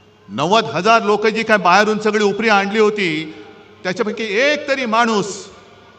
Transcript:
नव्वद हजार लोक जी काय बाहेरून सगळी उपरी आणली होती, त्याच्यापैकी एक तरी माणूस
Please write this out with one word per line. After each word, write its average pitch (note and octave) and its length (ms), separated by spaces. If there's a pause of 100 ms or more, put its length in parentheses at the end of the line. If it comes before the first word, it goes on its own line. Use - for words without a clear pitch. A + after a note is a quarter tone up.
(280)
नव्वद D#3+ 360
हजार F3+ 380
लोक G#3 240
जी A3 160
काय A3 140
बाहेरून G3+ 420
सगळी G#3+ 260
उपरी G#3 240
आणली G3+ 300
होती, F3+ 560 (480)
त्याच्यापैकी G#3 460
एक C#4+ 400
तरी C4+ 180
माणूस A3 640 (460)